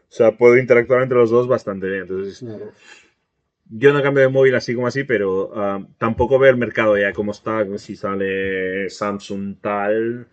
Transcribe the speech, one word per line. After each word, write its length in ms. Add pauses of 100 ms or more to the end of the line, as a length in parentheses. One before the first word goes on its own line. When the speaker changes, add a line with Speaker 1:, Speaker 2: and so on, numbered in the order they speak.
Speaker 1:
sea, 280
puedo 220
interactuar 440
entre 160
los 120
dos 180
bastante 400
bien. 140
Entonces, 380
Speaker 2:
Claro. 320 (960)
Speaker 1:
yo 240
no 80
cambio 200
de 60
móvil 260
así 200
como 120
así, 180
pero, 500
ah, 320 (120)
tampoco 400
veo 120
el 60
mercado 420
ya 140
cómo 200
está, 340 (120)
si 180
sale 920
Samsung 720
tal, 720